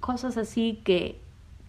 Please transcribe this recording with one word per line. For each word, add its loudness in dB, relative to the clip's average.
Cosas -2
así 0
que 4